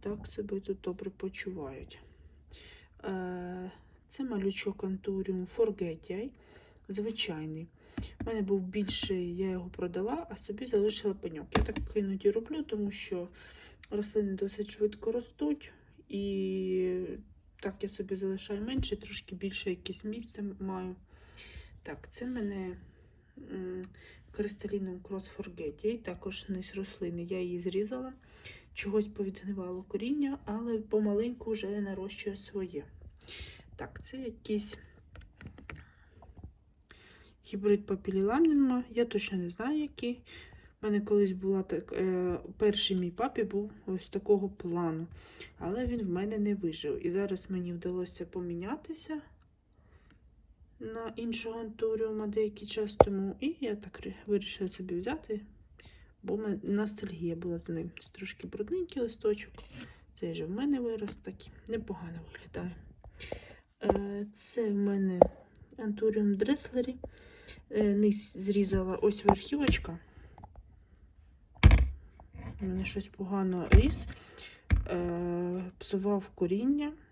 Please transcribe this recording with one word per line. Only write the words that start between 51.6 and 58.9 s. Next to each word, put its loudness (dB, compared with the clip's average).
антуріума 0
деякий 0
час -2
тому. 4
І -2
я -2
так -14
ри-, -8
вирішила 0
собі -4
взяти, -4
бо -2
ме-, -2
ностальгія -2
була -2
за -6
ним. -2
Це -20
трошки -10
брудненький -2